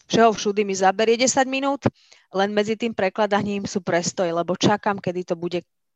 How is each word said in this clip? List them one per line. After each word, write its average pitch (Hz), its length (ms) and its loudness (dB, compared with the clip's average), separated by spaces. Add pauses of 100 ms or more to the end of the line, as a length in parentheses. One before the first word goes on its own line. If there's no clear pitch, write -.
všeho 226 240 4
všudy 208 320 -2
mi 196 80 -4
zaberie 196 480 2
desať 262 240 2
minút, 269 400 -2 (480)
len 202 240 0
medzi 208 240 0
tým 226 160 -4
prekladaním 202 720 0
sú - 160 -6
prestoje, 175 480 -2
lebo 170 240 -2
čakám, 202 480 0
kedy 180 240 -4
to 175 80 -2
bude 170 240 -6 (360)